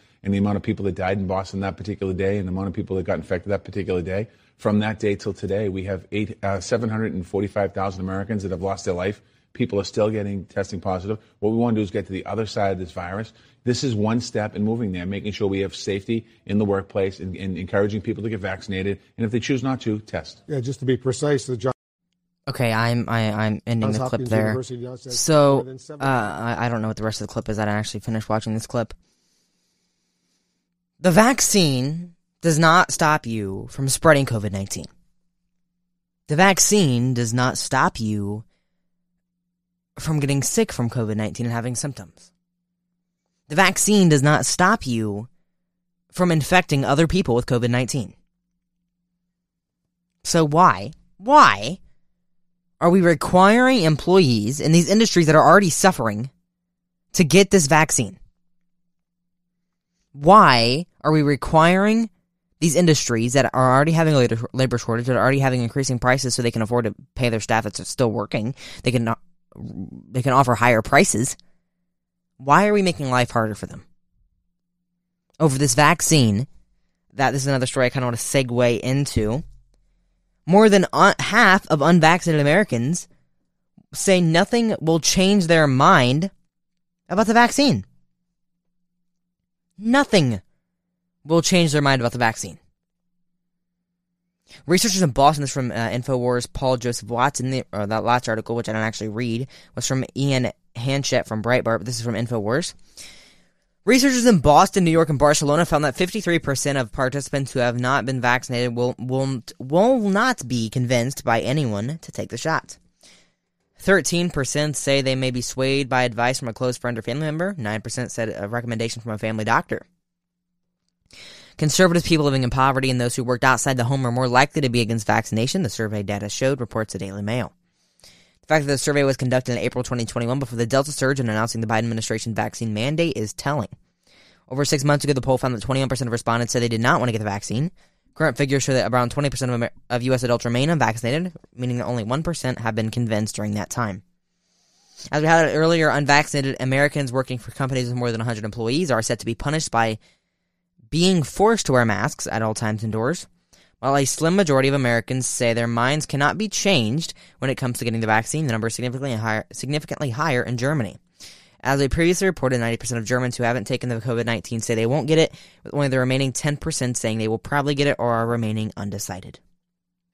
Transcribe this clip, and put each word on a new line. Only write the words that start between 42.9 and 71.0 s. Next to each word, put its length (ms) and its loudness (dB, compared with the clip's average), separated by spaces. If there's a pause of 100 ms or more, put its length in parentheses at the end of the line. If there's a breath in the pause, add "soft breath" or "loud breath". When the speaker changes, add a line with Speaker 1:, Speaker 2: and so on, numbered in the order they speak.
Speaker 3:
The 80 -6
vaccine 520 4
does 140 4
not 240 2
stop 400 0
you 420 -6 (840)
from 180 0
infecting 540 0
other 240 2
people 260 0
with 120 0
covid 240 0
nineteen. 440 -4 (2000)
So 220 2
why, 460 2 (260)
why 600 4 (1000)
are 100 4
we 100 6
requiring 800 6
employees 800 2
in 120 2
these 180 6
industries 360 4
that 80 6
are 120 8
already 240 8
suffering 600 0 (840)
to 100 4
get 260 6
this 160 6
vaccine? 520 2 (1900)
Why 720 6 (140)
are 120 2
we 100 4
requiring 880 2 (480)
these 160 0
industries 600 2
that 200 2
are 200 4
already 180 4
having 220 2
a 40 4
labor, 360 0
labor 240 0
shortage, 280 -4
that 100 0
are 60 2
already 160 2
having 240 0
increasing 360 -4
prices 360 0
so 80 -2
they 80 0
can 120 -2
afford 240 0
to 80 -6 (200)
pay 140 0
their 120 -2
staff 240 0
that's 220 -10
still 240 0
working, 440 -4 (280 loud breath)
they 80 -2
can 140 0 (1080)
they 120 -4
can 100 0
offer 220 4
higher 280 4
prices. 540 2 (1000)